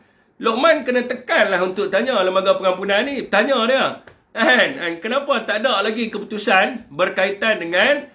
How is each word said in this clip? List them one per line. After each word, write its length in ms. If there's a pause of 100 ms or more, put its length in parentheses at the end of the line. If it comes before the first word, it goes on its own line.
(380)
Lokman 480
kena 240
tekanlah 560
untuk 240
tanya 320
lembaga 320
pengampunan 520
ni, 200
tanya 400
dia. 200 (480)
Kan? 440
And 240
kenapa 400
tak 240
ada 160
lagi 320
keputusan 800
berkaitan 640
dengan, 560